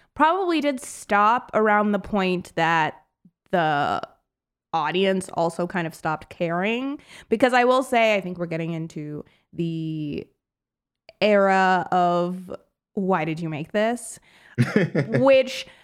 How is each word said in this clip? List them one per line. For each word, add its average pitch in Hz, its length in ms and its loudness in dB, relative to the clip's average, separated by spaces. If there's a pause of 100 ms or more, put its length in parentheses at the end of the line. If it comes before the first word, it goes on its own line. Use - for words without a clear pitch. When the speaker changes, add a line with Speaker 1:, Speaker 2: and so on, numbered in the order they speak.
(140)
Speaker 1:
probably 339 460 2
did 269 200 -2
stop 214 720 0
around 208 380 2
the 202 60 0
point 185 580 -2
that 160 460 0 (480)
the 147 500 0 (720)
audience 185 640 0
also 170 320 -2
kind 175 200 -4
of 160 80 -10
stopped - 340 -8
caring. 220 720 -4 (300)
Because 240 240 2
I 247 100 4
will 254 180 4
say, 226 320 2
I 196 60 0
think 180 180 -8
we're 175 80 -6
getting 165 260 -4
into 156 520 -10 (280)
the 160 720 -6 (960)
era 190 680 4
of 180 640 0 (400)
"Why 185 300 0
did 160 160 -4
you 165 80 -4
make 156 240 -8
this?" 226 480 -2 (380)
Speaker 2:
<laughs> 160 500 0 (100)
Speaker 1:
which 262 480 2 (180)